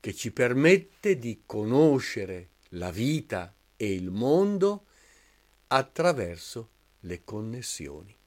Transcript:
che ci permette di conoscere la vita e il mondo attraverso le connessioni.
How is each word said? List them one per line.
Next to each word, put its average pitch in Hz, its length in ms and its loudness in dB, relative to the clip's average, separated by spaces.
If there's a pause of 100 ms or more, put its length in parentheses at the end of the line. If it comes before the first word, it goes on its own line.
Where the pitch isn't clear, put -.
che 98 140 -8
ci - 160 -8
permette 156 880 2
di 117 260 -8
conoscere 110 1040 2 (200)
la 90 200 -6
vita 101 640 -4 (220)
e 104 160 -2
il 92 180 -4
mondo 190 760 2 (840)
attraverso 127 1000 -2 (320)
le 87 240 -10
connessioni. 107 920 -10 (100)